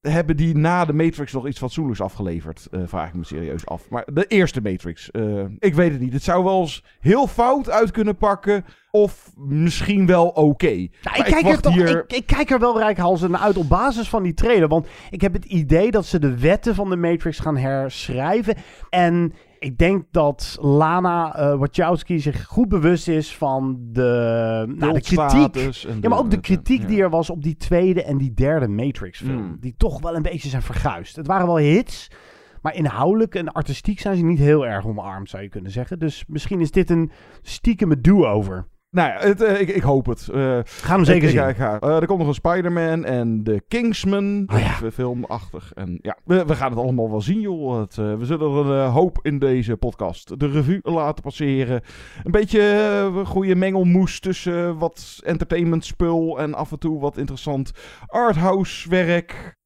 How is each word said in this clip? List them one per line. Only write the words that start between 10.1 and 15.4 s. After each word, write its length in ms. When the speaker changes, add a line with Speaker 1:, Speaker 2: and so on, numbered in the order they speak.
Speaker 1:
oké. 380
Speaker 2:
Nou, 220
Speaker 1:
Maar 160
Speaker 2:
ik 60
kijk 180
Speaker 1:
wacht 140
Speaker 2:
er 60
toch, 120
Speaker 1:
hier 320
Speaker 2:
ik, 60
ik 140
kijk 240
er 100
wel 180
reikhalzend 520
naar 100
uit 160
op 120
basis 400
van 140
die 120
trailer. 340
Want 180
ik 100
heb 120
het 120